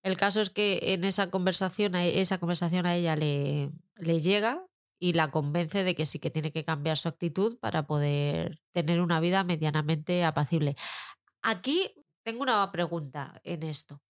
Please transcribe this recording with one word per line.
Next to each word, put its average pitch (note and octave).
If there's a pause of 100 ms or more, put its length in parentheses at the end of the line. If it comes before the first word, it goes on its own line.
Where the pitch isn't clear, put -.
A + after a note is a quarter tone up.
El F#3+
caso G3+
es G3+
que G3+
en F3+
esa F#3+
conversación, F#3
a, F3+
esa F3+
conversación F3
a F3
ella E3+
le, C#3+ (240)
le E3
llega G#3+ (320)
y F3
la D#3+
convence D#3+
de F3+
que D#3
sí -
que D#3+
tiene D#3
que D#3+
cambiar D#3
su -
actitud F#3+
para E3
poder D3 (120)
tener E3+
una F3
vida F3
medianamente D#3
apacible. D3+ (680)
Aquí B3+ (320)
tengo A3+
una G#3+
pregunta D#3+
en D#3+
esto D3+